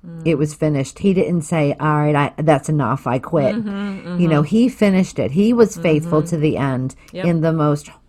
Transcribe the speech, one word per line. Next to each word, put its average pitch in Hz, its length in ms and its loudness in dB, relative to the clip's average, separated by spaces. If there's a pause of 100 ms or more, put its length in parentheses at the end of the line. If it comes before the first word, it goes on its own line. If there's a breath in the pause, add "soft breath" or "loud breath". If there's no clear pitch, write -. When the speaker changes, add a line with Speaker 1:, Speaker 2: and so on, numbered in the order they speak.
Speaker 1:
Mm. 165 180 -14
Speaker 2:
It 160 120 2
was 151 180 -2
finished. 147 460 -4
He 196 120 2
didn't 175 300 0
say, 147 380 0
"All 151 180 0
right, 147 160 2
I, 143 260 0
that's 151 280 2
enough. 139 400 -2
I 123 100 -2
quit." 139 380 -2
Speaker 1:
Mm-hmm, 190 640 -6
Speaker 2:
You 175 80 4
know, 151 140 2
Speaker 1:
mm-hmm. 151 40 0 (100)
Speaker 2:
he 240 120 4
finished 190 500 0
it. 127 140 -2
He 208 200 2
was 233 240 4
faithful 160 440 2
Speaker 1:
Mm-hmm. 165 80 -4
Speaker 2:
to 175 80 -2
the 151 200 0
end 131 380 -2 (160 loud breath)
Speaker 1:
Yep. - 160 -6
Speaker 2:
in 170 140 2
the 160 120 2
most 147 380 0 (180)